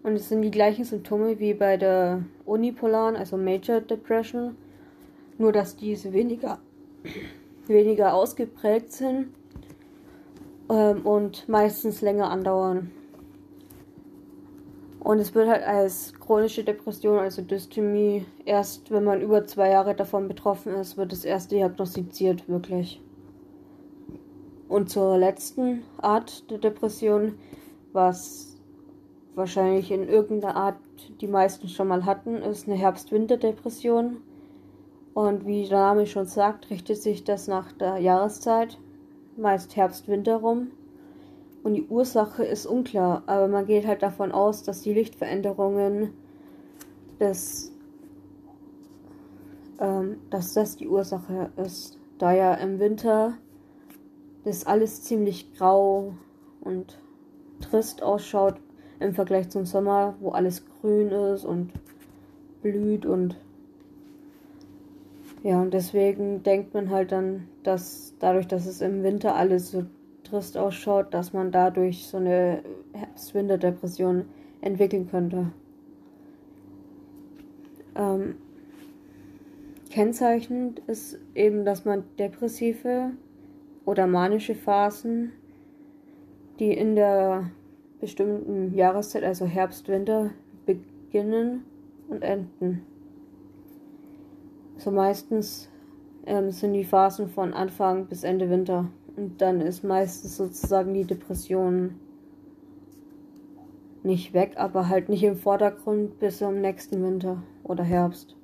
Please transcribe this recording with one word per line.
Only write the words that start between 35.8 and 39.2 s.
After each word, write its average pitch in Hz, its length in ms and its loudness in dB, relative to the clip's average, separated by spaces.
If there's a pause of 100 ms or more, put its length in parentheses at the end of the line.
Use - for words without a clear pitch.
schon 196 200 -4
sagt, 208 440 0
richtet 208 320 -6
sich 208 220 -2
das 202 240 -2
nach 185 240 -4
der 190 260 -2
Jahreszeit, 208 800 2 (580)